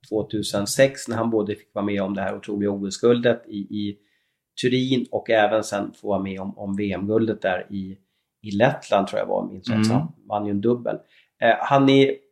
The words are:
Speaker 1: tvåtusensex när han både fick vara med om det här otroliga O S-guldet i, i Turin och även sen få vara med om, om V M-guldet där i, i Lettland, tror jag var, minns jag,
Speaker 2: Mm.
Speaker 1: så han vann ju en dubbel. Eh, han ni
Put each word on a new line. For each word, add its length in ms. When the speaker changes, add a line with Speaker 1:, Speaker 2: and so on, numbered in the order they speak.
Speaker 1:
tvåtusensex 1000
när 80
han 140
både 240
fick 200
vara 100
med 180
om 120
det 80
här 140
otroliga 340
O 160
S-guldet 600
i, 120
i 380
Turin 500
och 180
även 340
sen 360
få 80
vara 100
med 220
om, 180
om 180
V 160
M-guldet 500
där 280
i, 260
i 80
Lettland, 560
tror 140
jag 60
var, 200
minns 220
jag, 60
Speaker 2:
Mm. 100
Speaker 1:
så 80
han 200
vann 180
ju 40
en 100
dubbel. 360
Eh, 180
han 260
ni 300